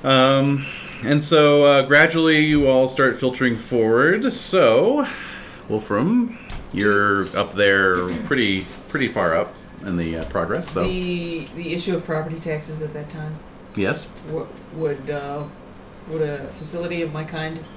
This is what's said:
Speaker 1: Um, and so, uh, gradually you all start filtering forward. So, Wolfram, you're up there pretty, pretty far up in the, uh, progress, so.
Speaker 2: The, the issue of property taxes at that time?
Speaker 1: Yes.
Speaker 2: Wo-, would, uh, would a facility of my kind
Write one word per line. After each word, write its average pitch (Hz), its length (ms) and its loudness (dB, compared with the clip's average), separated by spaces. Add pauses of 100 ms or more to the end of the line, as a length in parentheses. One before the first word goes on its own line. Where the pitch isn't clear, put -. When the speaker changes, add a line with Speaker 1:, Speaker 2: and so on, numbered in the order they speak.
Speaker 1:
Um, 135 600 4 (380)
and 147 200 2
so, 147 400 6
uh, 143 200 6
gradually 160 640 4
you 147 240 4
all 131 180 4
start 127 320 2
filtering 127 380 0
forward. 127 720 2
So, 185 760 2 (600)
Wolfram, 160 680 0 (360)
you're 101 640 2
up 98 200 -2
there 95 540 4 (160)
pretty, 101 420 0 (220)
pretty 139 180 -2
far 87 280 0
up - 180 -2 (320)
in 92 120 -2
the, 82 200 -4
uh, 80 80 -6
progress, 101 460 -4
so. 175 120 -2
Speaker 2:
The, 175 720 -4
the 165 180 -8
issue 175 220 -4
of - 100 -6
property 160 340 -6
taxes 156 420 -8
at 151 120 -8
that 147 160 -12
time? 156 260 -10 (400)
Speaker 1:
Yes. 101 320 -4 (220)
Speaker 2:
Wo-, 156 180 -6 (280)
would, 143 340 -6
uh, 143 340 -6 (680)
would 156 120 -4
a 143 260 -6 (100)
facility 170 460 -6
of 151 100 -8
my 156 100 -8
kind 160 400 -8 (140)